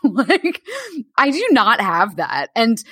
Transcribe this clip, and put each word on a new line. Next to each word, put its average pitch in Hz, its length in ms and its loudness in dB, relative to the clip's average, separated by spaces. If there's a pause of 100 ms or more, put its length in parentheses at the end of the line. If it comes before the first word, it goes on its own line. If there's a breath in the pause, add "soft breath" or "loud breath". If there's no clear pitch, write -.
Like, 277 540 0 (560 loud breath)
I 277 140 4
do 392 180 -2
not 226 300 4
have 185 360 0
that. 143 380 -4
And, 226 240 2 (140)